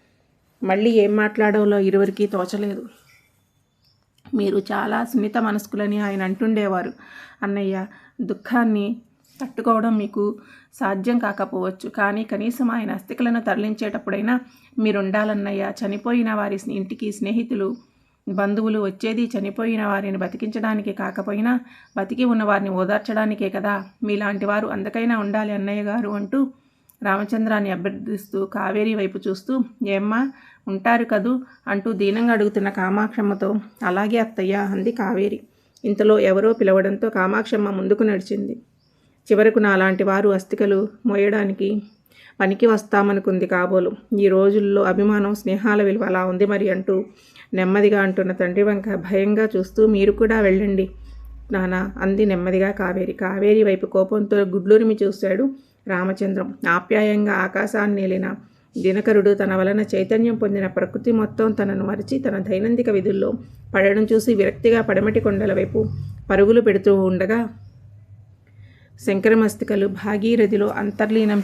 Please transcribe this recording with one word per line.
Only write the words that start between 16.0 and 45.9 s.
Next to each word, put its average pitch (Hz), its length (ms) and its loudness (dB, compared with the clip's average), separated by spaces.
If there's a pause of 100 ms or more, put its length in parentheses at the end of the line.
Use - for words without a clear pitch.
వారి 202 240 -4
స్నే-, - 180 -8
ఇంటికి 202 360 -6
స్నేహితులు, 220 640 -4 (520)
బంధువులు 202 500 -2
వచ్చేది 220 600 -4
చనిపోయిన 214 480 -4
వారిని 196 320 -4
బతికించడానికి 214 720 -4
కాకపోయినా 202 680 -4 (360)
బతికి 233 280 -4
ఉన్న 226 180 2
వారిని 202 280 0
ఓదార్చడానికే 208 800 -2
కదా. 196 360 -4 (180)
మీలాంటి 202 440 -2
వారు 208 200 0
అందుకైనా 226 520 -2
ఉండాలి 208 340 -2
అన్నయ్య 202 300 -4
గారు" 208 260 -2
అంటూ 208 440 -2 (500)
రామచంద్రాన్ని 208 680 0
అభ్యర్థిస్తూ 196 760 -6
కావేరి 208 480 -2
వైపు 196 240 -4 (100)
చూస్తూ, 254 320 -4 (260)
"ఏమ్మా, 214 460 -2 (360)
ఉంటారు 233 360 0
కదూ?" 233 360 -2 (280)
అంటూ 202 240 -2
దీనంగా 208 400 0
అడుగుతున్న 208 360 0
కామాక్షమ్మతో, 202 840 -2 (300)
"అలాగే 202 340 0
అత్తయ్య" 202 360 -2
అంది 196 380 -2
కావేరి. 208 480 -2 (440)
ఇంతలో 214 340 4
ఎవరో 202 340 4
పిలవడంతో 196 560 2
కామాక్షమ్మ 208 600 0
ముందుకు 196 320 0
నడిచింది. 202 600 -2 (720)
చివరకు 214 260 6
నాలాంటి 190 460 2
వారు 196 240 2
అస్థికలు 202 600 0 (180)
మోయడానికి 202 760 0 (580)
పనికి 196 260 2
వస్తామనుకుంది 202 800 2
కాబోలు. 180 460 0 (260)
ఈ 202 100 4
రోజుల్లో 202 540 4
అభిమానం, 202 520 2
స్నేహాల 208 480 0
విలువ 202 220 0